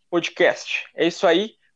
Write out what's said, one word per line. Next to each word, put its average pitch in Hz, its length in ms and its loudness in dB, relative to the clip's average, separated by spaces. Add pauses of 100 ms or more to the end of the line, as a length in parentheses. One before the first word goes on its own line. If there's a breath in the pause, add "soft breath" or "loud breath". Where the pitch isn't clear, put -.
(120)
podcast. - 840 -2
É 165 140 0
isso 175 180 -2
aí, 190 300 2 (200)